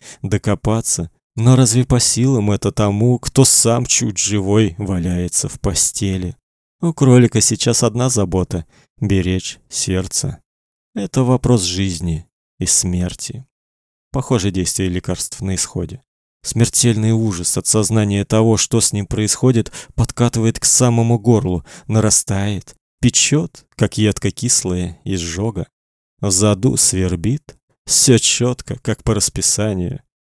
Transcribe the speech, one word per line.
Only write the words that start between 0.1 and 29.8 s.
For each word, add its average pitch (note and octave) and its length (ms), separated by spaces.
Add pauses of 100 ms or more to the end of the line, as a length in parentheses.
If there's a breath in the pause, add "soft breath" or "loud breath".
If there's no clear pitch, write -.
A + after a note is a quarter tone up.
докопаться. G#2 880 (260)
Но A#2+ 200
разве B2 280
по B2 160
силам A2+ 500
это G2 200
тому, A2 480
кто - 260
сам A#2+ 420
чуть G#2+ 320
живой G2+ 600
валяется F2+ 720
в - 100
постели? F#2+ 800 (460)
У E3+ 100
кролика B2 480
сейчас - 420
одна A#2+ 280
забота — F#2 560 (340 soft breath)
беречь F#2 580 (120)
сердце. - 720 (520)
Это - 300
вопрос B2 380
жизни F2 640 (320)
и F#2 80
смерти. F2+ 800 (640)
Похоже, A2+ 380
действие F#2 400
лекарств - 500
на F#2+ 140
исходе. F2 480 (420)
Смертельный A2+ 680
ужас G#2+ 440
от G2 100
сознания G#2 600
того, A2 320
что - 240
с - 100
ним G2+ 140
происходит, A2 680 (220 loud breath)
подкатывает A2+ 640
к - 60
самому A#2 520
горлу, G2+ 460 (240 loud breath)
нарастает – G#2 880 (240)
печет, - 640 (120)
как - 200
ядко-кислая F#2+ 1080
изжога. F2+ 640 (520)
В G2+ 100
заду F#2+ 460
свербит, F#2 800 (300)
все - 320
четко, - 640
как - 200
по A2+ 120
расписанию. G2 880 (200)